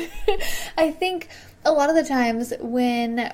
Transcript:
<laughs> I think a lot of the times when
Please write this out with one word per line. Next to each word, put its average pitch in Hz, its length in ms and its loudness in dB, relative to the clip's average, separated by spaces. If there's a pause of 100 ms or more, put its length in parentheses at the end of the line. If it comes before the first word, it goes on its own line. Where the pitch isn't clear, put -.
(380)
<laughs> - 380 -4
I 320 140 4
think 359 380 -4 (360)
a 302 60 4
lot 294 200 4
of 320 40 4
the 320 100 4
times 240 540 -2
when 240 760 -2